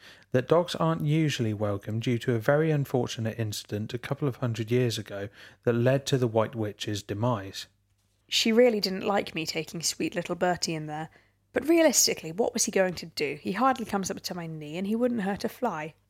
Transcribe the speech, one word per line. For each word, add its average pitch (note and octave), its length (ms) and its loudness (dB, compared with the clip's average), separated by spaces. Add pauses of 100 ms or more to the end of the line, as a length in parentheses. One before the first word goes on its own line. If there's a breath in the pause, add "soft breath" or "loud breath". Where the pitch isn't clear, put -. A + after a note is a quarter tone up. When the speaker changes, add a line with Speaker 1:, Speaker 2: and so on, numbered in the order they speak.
(320 loud breath)
Speaker 1:
that B2+ 160 2
dogs F3 260 4
aren't D#3+ 320 0
usually C#3+ 480 2
welcome G#2 460 -2
due A#2+ 180 0
to B2 160 0
a A2+ 60 0
very D3+ 320 2
unfortunate A#2+ 640 -2
incident G#2+ 560 -4
a A#2+ 40 -6
couple - 280 -4
of B2+ 100 -2
hundred A2+ 340 -4
years B2 280 2
ago G2+ 300 -8 (340 loud breath)
that A#2+ 100 2
led B2+ 340 4
to C#3 120 4
the B2 80 2
White A2 300 2
Witch's G#2 480 -4
demise. G#2 640 -4 (600)
Speaker 2:
She - 240 2
really A3+ 280 6
didn't F#3+ 260 -2
like G3+ 280 0
me D#3+ 120 -4
taking E3 340 -6
sweet - 360 -4
little E3+ 180 -4
Bertie F3 400 0
in D#3 140 -6
there, D#3 200 -8 (440 soft breath)
but - 160 0
realistically, D#4 640 4
what G3+ 200 0
was A3 120 0
he G#3 80 -4
going F#3 220 2
to - 120 -12
do? D3+ 340 -4
He G#3 120 -4
hardly B3 340 0
comes F#3+ 240 -2
up F#3+ 100 -8
to - 140 -8
my E3+ 140 -10
knee, D#3 280 -10
and F#3+ 120 -2
he A3 80 0
wouldn't A#3+ 260 0
hurt F#3+ 220 -2
a A3 40 -2
fly. D#3+ 460 -6 (160)